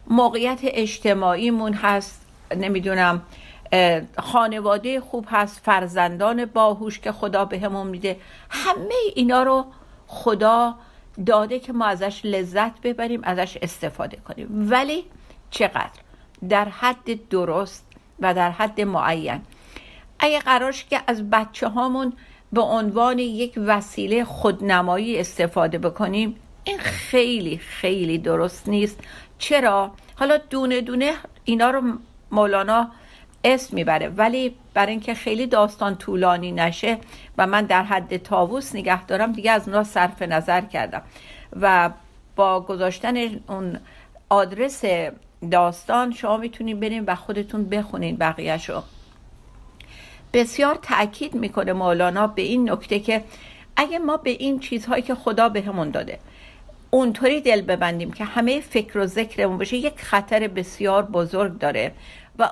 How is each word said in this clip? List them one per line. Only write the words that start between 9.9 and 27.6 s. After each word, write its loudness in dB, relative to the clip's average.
خدا 2
داده 2
که -12
ما 0
ازش -2
لذت -2
ببریم، -4
ازش -2
استفاده -8
کنیم. -4
ولی 2
چقدر؟ -2
در 2
حد -4
درست -2
و 2
در 4
حد -2
معین. -2
اگه 2
قرارش 0
که -2
از -2
بچه 0
هامون -2
به 2
عنوان 2
یک -4
وسیله 0
خودنمایی 0
استفاده 0
بکنیم، -2
این -6
خیلی، 0
خیلی -2